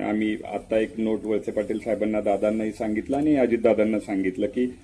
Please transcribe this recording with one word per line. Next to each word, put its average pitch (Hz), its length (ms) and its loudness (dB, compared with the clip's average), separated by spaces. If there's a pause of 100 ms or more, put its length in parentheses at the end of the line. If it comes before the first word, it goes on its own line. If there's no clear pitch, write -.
आम्ही 107 360 0 (160)
आता 101 260 0
एक 110 180 0
नोट 110 260 0
वळसे 107 280 -2
पाटील 110 280 -2
साहेबांना, 107 420 -2
दादांनाही 107 500 0
सांगितलं 107 460 -2
आणि 151 180 4
अजितदादांना 113 640 4
सांगितलं 95 480 -2
की 123 260 -2 (100)